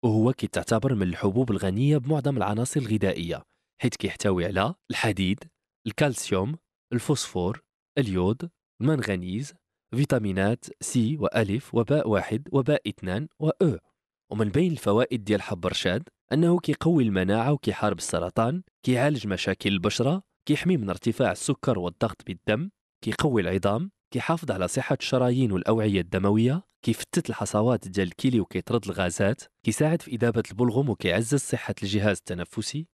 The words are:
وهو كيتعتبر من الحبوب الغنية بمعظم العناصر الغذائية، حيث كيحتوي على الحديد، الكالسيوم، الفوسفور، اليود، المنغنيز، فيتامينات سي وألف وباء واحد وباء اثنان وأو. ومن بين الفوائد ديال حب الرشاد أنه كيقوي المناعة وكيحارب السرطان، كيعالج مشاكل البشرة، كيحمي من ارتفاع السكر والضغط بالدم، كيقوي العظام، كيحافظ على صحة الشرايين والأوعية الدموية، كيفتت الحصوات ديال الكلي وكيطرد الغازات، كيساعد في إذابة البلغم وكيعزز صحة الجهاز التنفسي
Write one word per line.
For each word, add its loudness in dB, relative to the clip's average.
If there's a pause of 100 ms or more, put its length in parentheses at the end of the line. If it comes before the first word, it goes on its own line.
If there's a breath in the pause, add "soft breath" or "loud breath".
وهو 4
كيتعتبر 0
من 0
الحبوب 0
الغنية 2
بمعظم -2
العناصر -2
الغذائية، -2 (400)
حيث 0
كيحتوي 0
على 0 (160)
الحديد، 0 (420)
الكالسيوم، 0 (360)
الفوسفور، -2 (360)
اليود، 0 (300)
المنغنيز، -2 (420)
فيتامينات 0 (160)
سي 0
وألف -2
وباء 0
واحد -2
وباء 0
اثنان -4 (100)
وأو. 2 (540)
ومن 0
بين 2
الفوائد 2
ديال 2
حب -6
الرشاد -2 (240)
أنه 4
كيقوي 2
المناعة 2
وكيحارب 0
السرطان، -2 (200)
كيعالج 2
مشاكل -2
البشرة، 0 (260)
كيحمي 2
من -2
ارتفاع 0
السكر -2
والضغط -4
بالدم، -2 (340)
كيقوي 2
العظام، 0 (220)
كيحافظ -2
على -2
صحة -2
الشرايين 2
والأوعية 2
الدموية، 2 (220)
كيفتت -2
الحصوات 0
ديال 0
الكلي 0
وكيطرد -2
الغازات، 0 (240)
كيساعد 0
في -14
إذابة 0
البلغم 0
وكيعزز 0
صحة -6
الجهاز 0
التنفسي -8 (100)